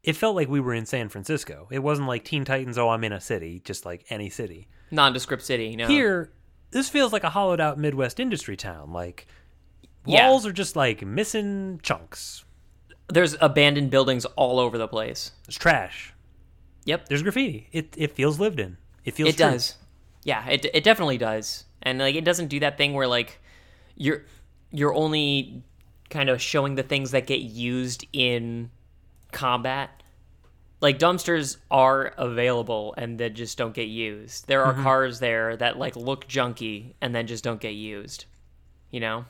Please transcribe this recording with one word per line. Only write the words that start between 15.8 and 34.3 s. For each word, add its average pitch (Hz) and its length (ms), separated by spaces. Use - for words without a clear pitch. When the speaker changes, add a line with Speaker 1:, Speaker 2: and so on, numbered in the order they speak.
Speaker 2:
Yep. 160 240
Speaker 1:
There's 143 120
graffiti. 196 500
It, 160 260
it 151 160
feels 147 260
lived 190 200
in. 92 180
It 123 80
feels 156 180
Speaker 2:
It 147 60
Speaker 1:
true. 160 140
Speaker 2:
does. 123 240
Yeah, 117 240
it, 139 260
it 156 100
definitely 185 360
does. 110 460
And, 131 160
like, 139 160
it 160 100
doesn't 170 220
do 143 140
that 143 160
thing 143 160
where, 135 140
like, 120 320
you're, 143 280
you're 143 240
only 143 680
kind 139 200
of 127 120
showing 139 340
the 131 80
things 135 280
that 131 160
get 131 140
used 123 720
in 120 580
combat. 131 580
Like, 143 160
dumpsters 165 600
are 135 480
available 117 800
and 117 220
they 117 100
just 113 280
don't 113 160
get 113 160
used. 110 580